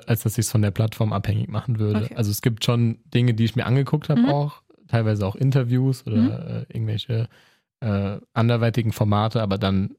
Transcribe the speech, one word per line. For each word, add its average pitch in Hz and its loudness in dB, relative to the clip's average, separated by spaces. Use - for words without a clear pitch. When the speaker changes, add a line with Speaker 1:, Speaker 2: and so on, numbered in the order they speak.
Speaker 1:
als 113 0
dass 110 0
ich's 107 -2
von 110 2
der 101 2
Plattform 110 -2
abhängig 104 -2
machen 107 -4
würde. 107 0
Speaker 2:
Okay. - -12
Speaker 1:
Also 104 0
es 104 -6
gibt 117 -2
schon 117 2
Dinge, 123 4
die 113 0
ich 113 0
mir 117 0
angeguckt 131 0
hab 151 2
Speaker 2:
Mhm. 123 4
Speaker 1:
auch, 143 -2
teilweise 110 2
auch 101 -4
Interviews 131 0
oder, 110 -4
Speaker 2:
Mhm. 123 2
Speaker 1:
äh, - -6
irgendwelche, 113 -4
äh, 101 -2
anderweitigen 117 2
Formate, 107 0
aber 98 0
dann 98 0